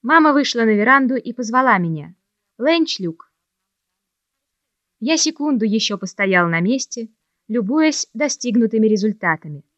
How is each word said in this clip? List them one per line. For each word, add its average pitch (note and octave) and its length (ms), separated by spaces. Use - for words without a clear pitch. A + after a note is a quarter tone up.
Мама D#4 300
вышла C4+ 280
на A3 140
веранду B3+ 420
и A#3 160
позвала A#3+ 460
меня: E3 360
«Ленч, D#4 420
Люк». E3 320
Я D4+ 160
секунду D4 480
ещё G#3+ 340
постоял F#3 500
на E3 120
месте, A3+ 480
любуясь C4 640
достигнутыми A3+ 720
результатами. F#3 760